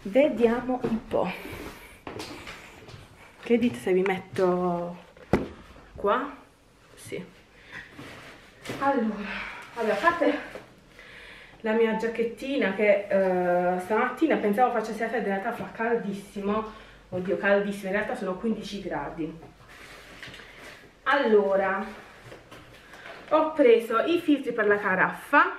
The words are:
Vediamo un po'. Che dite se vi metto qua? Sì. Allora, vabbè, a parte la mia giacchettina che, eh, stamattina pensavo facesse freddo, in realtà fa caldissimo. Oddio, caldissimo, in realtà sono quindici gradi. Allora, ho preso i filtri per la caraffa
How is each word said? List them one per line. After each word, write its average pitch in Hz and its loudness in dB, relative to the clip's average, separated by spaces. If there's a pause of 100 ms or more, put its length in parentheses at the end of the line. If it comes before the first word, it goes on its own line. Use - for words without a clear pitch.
Vediamo 247 2
un 226 -2
po'. 180 0 (2000)
Che 240 4
dite 233 0
se - -2
vi 185 4
metto 180 0 (1000)
qua? 254 0 (640)
Sì. - -12 (1600)
Allora, 220 0 (480)
vabbè, 220 0
a 196 2
parte - 2 (1200)
la 220 0
mia 220 4
giacchettina 226 -2
che, 202 4
eh, 180 2
stamattina 247 2
pensavo 220 4
facesse 220 -2
freddo, 208 -2
in 196 -2
realtà 233 -4
fa 190 -8
caldissimo. 208 -4 (380)
Oddio, 180 -2
caldissimo, 202 2
in 190 -2
realtà 208 -2
sono 196 -4
quindici 202 -4
gradi. 160 -6 (1700)
Allora, 202 2 (1400)
ho 311 2
preso 226 6
i 339 2
filtri 262 2
per 208 2
la 202 4
caraffa 202 2